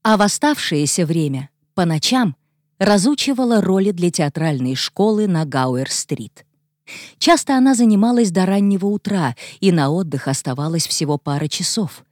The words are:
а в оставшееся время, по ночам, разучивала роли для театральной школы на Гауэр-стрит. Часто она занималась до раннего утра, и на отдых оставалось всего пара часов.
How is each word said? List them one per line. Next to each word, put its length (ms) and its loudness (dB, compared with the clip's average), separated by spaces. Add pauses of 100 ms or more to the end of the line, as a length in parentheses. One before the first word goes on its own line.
а 160 4
в 40 2
оставшееся 840 0
время, 440 -2 (260)
по 100 0
ночам, 500 0 (440)
разучивала 840 2
роли 300 2
для 200 0
театральной 640 -2
школы 520 0
на 180 0
Гауэр-стрит. 1000 -4 (720)
Часто 380 2
она 200 4
занималась 560 4
до 140 2
раннего 420 2
утра, 480 -2 (260)
и 100 4
на 180 2
отдых 380 -4
оставалось 600 -4
всего 300 -2
пара 300 -4
часов. 640 -6